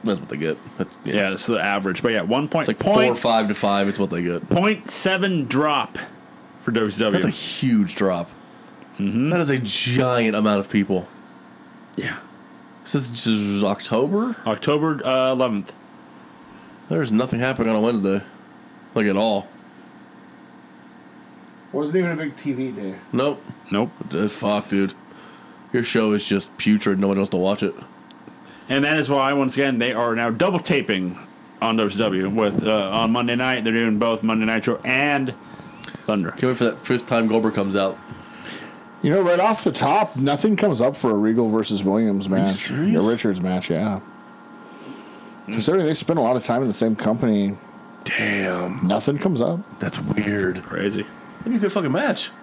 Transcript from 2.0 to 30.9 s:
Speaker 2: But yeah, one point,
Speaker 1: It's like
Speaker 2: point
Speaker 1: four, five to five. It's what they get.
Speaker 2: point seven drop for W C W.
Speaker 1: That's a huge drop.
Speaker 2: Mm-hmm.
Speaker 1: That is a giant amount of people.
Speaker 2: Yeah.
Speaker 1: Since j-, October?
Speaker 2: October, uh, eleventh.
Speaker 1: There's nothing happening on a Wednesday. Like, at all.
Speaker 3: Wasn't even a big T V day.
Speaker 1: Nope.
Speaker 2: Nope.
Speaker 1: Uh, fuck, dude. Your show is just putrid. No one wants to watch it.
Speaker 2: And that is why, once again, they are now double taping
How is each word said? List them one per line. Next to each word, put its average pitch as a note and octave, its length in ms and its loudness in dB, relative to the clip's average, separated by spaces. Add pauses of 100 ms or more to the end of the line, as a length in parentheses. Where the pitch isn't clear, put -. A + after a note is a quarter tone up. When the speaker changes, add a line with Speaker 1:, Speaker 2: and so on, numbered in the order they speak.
Speaker 2:
But A#2 100 2
yeah, G#2 100 0
one B2 260 0
point, D#3 200 0
Speaker 1:
It's A#2 140 -2
like G3+ 120 4
Speaker 2:
point G#3+ 140 6
Speaker 1:
four, A#2 80 0
five A2+ 320 2
to G#2 60 0
five. G2+ 340 2
It's G2+ 100 -4
what G2 120 0
they F2 120 -4
get. F2 260 -4
Speaker 2:
point G3 420 0
seven F#3 560 0
drop C3 520 0 (640)
for - 80 -2
W A2 200 2
C G2 100 -6
W. A2 200 2
Speaker 1:
That's - 140 2
a - 20 -8
huge G#2+ 600 0
drop. F2+ 340 -2 (680)
Speaker 2:
Mm-hmm. A2 320 0
Speaker 1:
That F3 100 2
is D3 100 0
a C3+ 80 2
giant B2 760 0
amount G#2+ 240 2
of G2 100 -6
people. G2 380 0 (880)
Speaker 2:
Yeah. - 220 -6 (680)
Speaker 1:
Since A#2+ 400 -4
j-, G#2 420 0
October? D#3+ 680 0 (100)
Speaker 2:
October, D3 600 0
uh, C3 260 2
eleventh. A#2+ 400 0 (1160)
Speaker 1:
There's D3+ 240 0
nothing A#2 280 0
happening B2 300 0
on A2 60 2
a G#2+ 40 2
Wednesday. G2+ 420 2 (720)
Like, G#2+ 120 2
at G2 100 2
all. G2+ 300 0 (2250)
Speaker 3:
Wasn't D3+ 240 -2
even F3 140 2
a E3 60 -2
big D3+ 200 -6
T C#3+ 160 -6
V B2+ 200 -4
day. G2+ 220 -8 (180)
Speaker 1:
Nope. C3 300 0 (280)
Speaker 2:
Nope. G#2 200 0 (220)
Speaker 1:
Uh, F2+ 160 0
fuck, G#2 400 -2
dude. G2 260 0 (760)
Your A#2+ 120 0
show A2 280 2
is G#2 120 0
just - 340 -2
putrid. G#2 400 2
No G2 100 2
one G2 80 2
wants G2 140 0
to G2 60 -2
watch F#2+ 260 0
it. F#2+ 120 -2 (960)
Speaker 2:
And C#3 160 2
that D#3 140 2
is C3+ 120 0
why, C#3 220 4
once C3+ 220 0
again, C3+ 240 2
they A#2+ 140 0
are A#2 220 0
now A#2 160 0
double F3 300 2
taping G2 580 -2 (440)